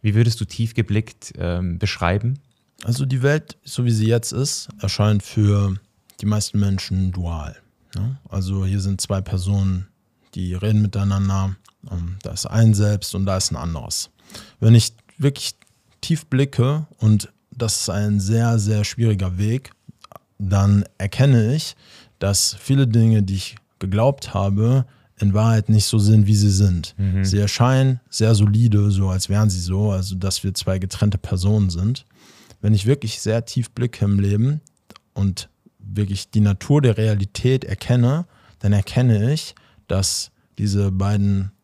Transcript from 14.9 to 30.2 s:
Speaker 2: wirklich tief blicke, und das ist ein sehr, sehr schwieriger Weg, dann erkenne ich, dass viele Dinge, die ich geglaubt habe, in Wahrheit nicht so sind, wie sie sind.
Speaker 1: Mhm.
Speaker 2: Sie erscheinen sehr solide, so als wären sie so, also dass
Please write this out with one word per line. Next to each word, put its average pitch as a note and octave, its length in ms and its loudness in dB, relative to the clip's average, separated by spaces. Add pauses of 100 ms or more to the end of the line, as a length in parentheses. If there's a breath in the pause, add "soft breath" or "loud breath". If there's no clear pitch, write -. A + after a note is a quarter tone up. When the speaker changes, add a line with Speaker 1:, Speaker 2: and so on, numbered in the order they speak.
Speaker 2:
wirklich - 380 -4 (460)
tief - 240 -4
blicke, C#3 600 0 (100)
und G#2+ 340 2 (240)
das A2+ 260 -4
ist - 80 -6
ein G#2 300 0
sehr, A2+ 400 0
sehr G#2 240 0
schwieriger G2 540 -2
Weg, A2 340 -4 (680)
dann G2+ 440 4 (140)
erkenne A#2 580 2
ich, D#3 200 -6 (440 loud breath)
dass - 400 0
viele C3+ 280 2
Dinge, A2+ 360 4
die G2 120 -2
ich - 200 -8 (240)
geglaubt G#2+ 540 -2
habe, G#2+ 520 0 (360 soft breath)
in G2+ 120 2
Wahrheit A2 360 2
nicht A2 160 4
so A2+ 140 0
sind, G#2 280 6
wie G#2 80 4
sie G2+ 160 4
sind. F#2+ 460 0
Speaker 1:
Mhm. G2 260 0
Speaker 2:
Sie F#2+ 140 0
erscheinen B2+ 640 2 (100)
sehr A2 260 2
solide, G#2 560 4
so F#2+ 180 0
als F#2 200 -4
wären G#2 200 2
sie F#2 100 -4
so, F#2+ 320 -2
also F#2+ 240 -4
dass F#2 280 -6